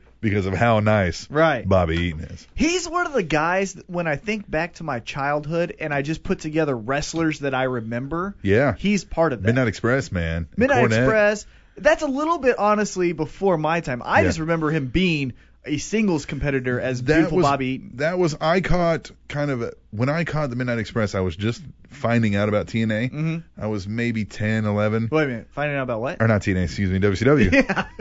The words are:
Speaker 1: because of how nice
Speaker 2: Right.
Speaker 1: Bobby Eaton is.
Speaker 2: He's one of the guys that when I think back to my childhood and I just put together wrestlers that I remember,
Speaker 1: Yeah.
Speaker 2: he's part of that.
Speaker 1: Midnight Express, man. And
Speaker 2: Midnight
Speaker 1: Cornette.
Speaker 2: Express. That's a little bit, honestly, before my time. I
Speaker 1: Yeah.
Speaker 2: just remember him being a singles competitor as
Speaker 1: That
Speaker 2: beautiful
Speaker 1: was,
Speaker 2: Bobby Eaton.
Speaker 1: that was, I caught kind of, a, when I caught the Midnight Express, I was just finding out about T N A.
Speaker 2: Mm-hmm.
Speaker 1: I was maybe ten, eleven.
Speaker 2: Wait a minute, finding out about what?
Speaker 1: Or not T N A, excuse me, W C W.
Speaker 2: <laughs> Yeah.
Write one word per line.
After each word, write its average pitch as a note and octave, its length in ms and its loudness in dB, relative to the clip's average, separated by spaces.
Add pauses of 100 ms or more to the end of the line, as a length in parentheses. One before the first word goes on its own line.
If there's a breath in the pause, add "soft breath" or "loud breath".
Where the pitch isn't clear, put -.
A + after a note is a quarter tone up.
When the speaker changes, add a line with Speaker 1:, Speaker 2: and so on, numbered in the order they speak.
(220 soft breath)
Speaker 1:
because G2+ 240 0
of F#2+ 80 -2
how A2+ 260 4
nice G#2 500 2
Speaker 2:
Right. D3 380 2
Speaker 1:
Bobby F2 300 2
Eaton E2+ 240 -2
is. - 320 -14
Speaker 2:
He's E4+ 340 0
one F4 200 -2
of - 60 -8
the A3+ 100 0
guys E3+ 500 0
that - 160 -18
when F3 180 -4
I D3 80 0
think G#3 340 -6
back E3 260 -4
to E3+ 80 -14
my C3+ 160 -4
childhood D3+ 800 -4
and D#3 140 -6
I C#3 100 0
just D#3 200 -6
put F#3 160 -2
together D3+ 380 -2
wrestlers D3 600 -2
that C#3 160 -2
I B2+ 80 2
remember, C3 800 -4
Speaker 1:
Yeah. A2 340 4
Speaker 2:
he's G3 260 0
part E3 300 0
of G2 80 -6
that. F#2 60 -2
Speaker 1:
Midnight B2 220 4
Express, A#2+ 420 0
man. E2 400 -2
And - 60 -20
Speaker 2:
Midnight B3+ 340 4
Speaker 1:
Cornette. A2 120 4
Speaker 2:
Express. G#3 420 2 (320 soft breath)
That's D#4 260 4
a D4 40 0
little D#4 300 0
bit, B3+ 220 2
honestly, G3+ 520 2
before E3 460 0
my D#3 240 0
time. B2 240 -4
I - 160 2
Speaker 1:
Yeah. F#3 60 2
Speaker 2:
just E3 120 0
remember D#3+ 300 0
him D3+ 180 0
being D3+ 460 0 (320 soft breath)
a D3 120 -2
singles G3 480 0
competitor B2+ 540 -2
as B2+ 240 -2
Speaker 1:
That D3+ 100 4
Speaker 2:
beautiful D#3 240 4
Speaker 1:
was, F3 80 4
Speaker 2:
Bobby C#3 220 2
Eaton. - 280 -6
Speaker 1:
that E3 220 -2
was, D#3+ 240 2
I E3 200 4
caught E3+ 500 2 (180)
kind D3 200 -2
of, B2 120 -2
a, A2 120 -6 (180)
when A#2+ 180 0
I E3 160 0
caught D3+ 240 -2
the A#2+ 80 -6
Midnight B2 220 -2
Express, G#2 360 -2
I F#2+ 60 0
was F2+ 160 -2
just A2+ 240 -2 (280)
finding A2+ 460 0
out G#2 140 2
about G2+ 180 0
T A2+ 140 -2
N A2 100 0
A. A2 180 -2
Speaker 2:
Mm-hmm. D#3+ 280 -4 (240)
Speaker 1:
I G#2+ 60 -4
was G2+ 200 -4
maybe A2+ 380 -2
ten, G#2+ 400 -2
eleven. G#2+ 460 0
Speaker 2:
Wait D#3 120 2
a C#3+ 40 -2
minute, A#2 240 -8
finding C#3+ 260 -4
out C3+ 60 -2
about A#2+ 180 -4
what? C#3 200 -6
Speaker 1:
Or A2+ 60 0
not G#2+ 140 2
T G2+ 100 -2
N F#2 60 0
A, F#2 60 0
excuse F#2+ 280 -2
me, F#2+ 80 0
W G2+ 160 2
C - 100 0
W. B2+ 240 4
Speaker 2:
<laughs> - 40 2
Yeah. G3 340 0 (140)